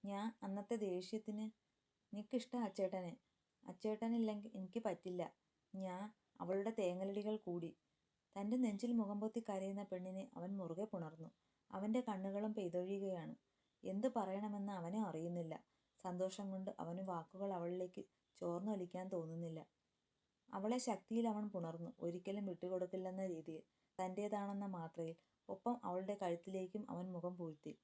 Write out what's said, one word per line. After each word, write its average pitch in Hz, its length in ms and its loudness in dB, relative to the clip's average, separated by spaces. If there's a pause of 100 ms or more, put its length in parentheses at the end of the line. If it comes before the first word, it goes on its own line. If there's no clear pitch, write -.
"ഞാൻ 196 240 0 (160)
അന്നത്തെ 202 360 0
ദേഷ്യത്തിന്." 208 640 0 (680)
"നിക്കിഷ്ടാ 226 500 0
അച്ചേട്ടനെ." 185 500 2 (500)
"അച്ചേട്ടനില്ലെങ്കിൽ 214 920 2
എനിക്ക് 190 280 -2
പറ്റില്ല." 180 420 0 (500)
ഞാൻ 190 300 -4 (360)
അവളുടെ 196 320 2
തേങ്ങലടികൾ 202 680 2
കൂടി. 170 340 -2 (640)
തൻ്റെ 208 220 2
നെഞ്ചിൽ 233 360 4
മുഖം 208 260 4
പൊത്തി 220 220 2
കരയുന്ന 196 420 0
പെണ്ണിനെ 185 400 -2 (100)
അവൻ 175 220 -4
മുറുകെ 180 300 -2
പുണർന്നു. 160 440 -4 (420)
അവൻ്റെ 214 300 4
കണ്ണുകളും 202 520 0
പെയ്തൊഴിയുകയാണ്. 185 800 0 (500)
എന്ത് 202 240 2
പറയണമെന്ന് 202 680 0
അവനും 185 320 0
അറിയുന്നില്ല. 165 480 0 (460)
സന്തോഷം 185 500 0
കൊണ്ട് 190 300 -2
അവന് 170 220 -2
വാക്കുകൾ 190 520 -2
അവളിലേക്ക് 180 480 -2 (340)
ചോർന്നൊലിക്കാൻ 180 720 0
തോന്നുന്നില്ല. 165 500 -2 (920)
അവളെ 214 300 2
ശക്തിയിൽ 233 480 2
അവൻ 214 220 2
പുണർന്നു, 170 500 -4
ഒരിക്കലും 185 460 -2
വിട്ടുകൊടുക്കില്ലെന്ന 185 840 0
രീതിയിൽ, 160 360 -4 (360)
തൻ്റേതാണെന്ന 202 680 0
മാത്രയിൽ. 165 480 -4 (340)
ഒപ്പം 214 340 0
അവളുടെ 190 320 0
കഴുത്തിലേക്കും 190 720 0
അവൻ 175 220 -2
മുഖം 175 240 -2
പൂഴ്ത്തി. 156 380 -6 (100)